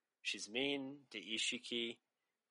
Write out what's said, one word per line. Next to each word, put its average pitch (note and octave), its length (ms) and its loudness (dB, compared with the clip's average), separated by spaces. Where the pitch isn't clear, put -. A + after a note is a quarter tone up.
She's G2+ 260 -2
mean C#3 640 0
to A2 100 -6
Ishiki. A#2 800 0